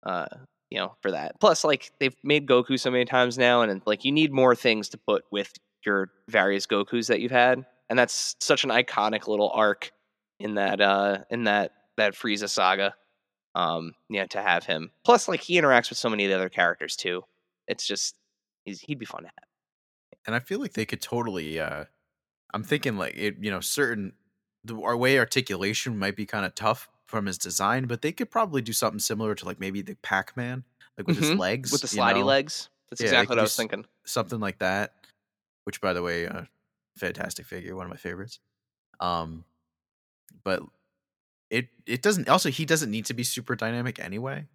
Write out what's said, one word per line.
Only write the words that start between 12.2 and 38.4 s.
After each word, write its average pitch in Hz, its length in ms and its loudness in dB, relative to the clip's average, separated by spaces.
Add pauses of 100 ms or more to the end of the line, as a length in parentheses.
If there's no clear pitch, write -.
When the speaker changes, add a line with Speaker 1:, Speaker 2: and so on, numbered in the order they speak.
Speaker 1:
saga. 98 460 2 (600)
Um, 82 400 -2 (140)
yeah, 98 180 -2
to 98 160 -6
have 90 220 2
him. 80 260 -4 (140)
Plus, 240 240 6
like, 175 120 -2
he 175 200 2
interacts 131 300 6
with 113 80 -8
so 123 100 -2
many 107 160 0
of 98 60 2
the 95 60 2
other 92 120 0
characters 87 480 0
too. 92 260 -4 (460)
It's - 180 -4
just, - 300 -4 (480)
he's, 98 160 -12
he'd 147 180 -10
be 110 60 -12
fun - 200 -14
to 85 40 -20
have. - 200 -20 (800)
Speaker 2:
And 110 80 -4
I 120 40 0
feel 190 200 -6
like 269 140 -8
they 110 140 -4
could - 160 -8
totally, 92 580 -4
uh, 76 240 -6 (720)
I'm 107 100 -6
thinking, 143 320 -2
like, 87 180 -6
it, 101 260 -4
you 104 100 -4
know, 92 100 -4
certain, 110 540 -2 (500)
the, 110 160 -10
our 117 160 0
way 127 220 4
articulation 110 800 -2
might 98 180 -2
be 107 80 -6
kinda 98 260 -4
tough - 380 -2 (180)
from 107 200 -4
his 92 100 -4
design, 107 500 0
but 120 140 -4
they 156 100 -2
could 220 200 -6
probably 175 320 0
do 113 100 -6
something 107 260 -2
similar 107 360 -2
to, - 100 -10
like, 95 160 -8
maybe 95 220 -6
the 98 140 -12
Pac-Man, 123 680 -4 (320)
like, 101 100 -8
with 160 120 2
his 151 100 2
Speaker 1:
Mm-hmm. 175 100 2
Speaker 2:
legs, 123 340 -2
Speaker 1:
With 139 100 0
the 107 120 -4
Speaker 2:
you 123 80 0
Speaker 1:
slidey 101 180 4
Speaker 2:
know? 101 60 0
Speaker 1:
legs. 139 440 0 (180)
That's 117 140 -8
Speaker 2:
Yeah, 110 80 2
they 127 80 6
Speaker 1:
exactly 120 80 4
Speaker 2:
could 123 40 -6
Speaker 1:
what 117 80 2
I 107 40 6
Speaker 2:
do - 20 6
Speaker 1:
was 107 80 0
Speaker 2:
s-, - 60 -2
Speaker 1:
thinking. 107 280 -4 (200)
Speaker 2:
something 117 340 -4
like 98 200 -4
that, 98 340 -2 (720)
which, - 180 -10
by 95 100 0
the 87 100 -2
way, 85 240 -2
uh, 87 180 -8 (520)
fantastic - 480 -8
figure, 90 320 -12
one 92 80 -10
of 90 60 -12
my - 80 -14
favorites. 90 420 -12 (580)